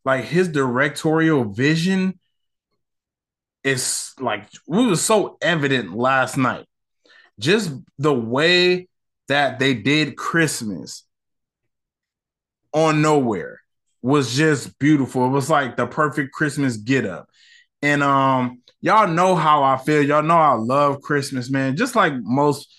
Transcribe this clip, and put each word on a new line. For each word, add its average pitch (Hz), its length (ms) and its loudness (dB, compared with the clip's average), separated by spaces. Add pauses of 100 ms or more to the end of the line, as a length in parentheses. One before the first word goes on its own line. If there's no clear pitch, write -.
like, 131 200 0
his 180 220 0
directorial 147 960 0
vision 165 760 -2 (1400)
is, - 560 -4
like, 107 260 -6
it - 220 -20
was 208 360 0
so 202 380 0
evident 139 540 -2
last 127 420 0
night. 110 280 -2 (720)
Just 170 340 0 (260)
the 147 160 2
way 175 760 0 (400)
that 139 320 0
they 135 140 2
did 143 420 -2
Christmas 110 880 -4 (1700)
on 156 280 2
Nowhere 113 600 0 (400)
was 127 340 0
just 139 440 0
beautiful. 131 460 2
It 127 40 0
was, 135 200 -2
like, 139 260 0
the 123 100 -2
perfect 143 460 -4
Christmas 139 460 -2
get 113 280 -2
up. 85 220 -10 (540)
And, 143 200 2
um, 135 600 0 (200)
y'all 208 260 2
know 180 280 2
how 151 280 2
I 135 140 2
feel. 151 240 0
Y'all 147 220 2
know 170 140 2
I 151 160 4
love 135 480 0
Christmas, 135 480 -4
man. 135 260 -2
Just 240 200 -4
like 180 260 2
most, 139 580 0